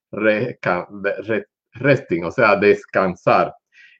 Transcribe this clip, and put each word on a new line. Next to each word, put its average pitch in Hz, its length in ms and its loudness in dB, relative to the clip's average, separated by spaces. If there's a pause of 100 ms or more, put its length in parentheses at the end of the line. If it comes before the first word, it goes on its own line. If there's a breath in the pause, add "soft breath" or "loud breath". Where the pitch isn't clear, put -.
(120)
resca-, 104 800 -2
de-, 98 340 -6
re-, 104 240 -4 (260)
resting, 123 500 0
o 82 80 -6
sea, 107 240 4
descansar. 95 1000 0 (460 soft breath)